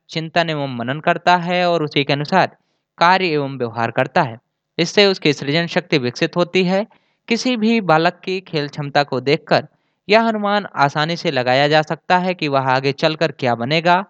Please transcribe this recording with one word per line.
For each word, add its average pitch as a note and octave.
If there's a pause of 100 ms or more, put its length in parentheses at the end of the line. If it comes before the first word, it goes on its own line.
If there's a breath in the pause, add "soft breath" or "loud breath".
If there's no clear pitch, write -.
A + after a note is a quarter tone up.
चिंतन E3
एवं C#3
मनन B2+
करता F3
है F3+
और E3+
उसी C#3+
के D3+
अनुसार D3 (420)
कार्य F#3
एवं C#3
व्यवहार A#2
करता C3+
है। A2+ (400)
इससे E3+
उसकी F#3
सृजन D3
शक्ति E3
विकसित B2+
होती F3
है। F#3+ (420)
किसी A#3+
भी A3+
बालक E3+
की F#3+
खेल D3
क्षमता D3
को C3
देखकर D3 (400)
यह A3+
अनुमान G#3 (100)
आसानी D3+
से E3
लगाया C3
जा D#3
सकता F3
है F3+
कि D#3+
वह C3+
आगे C3+
चलकर D#3
क्या A#2+
बनेगा। D#3+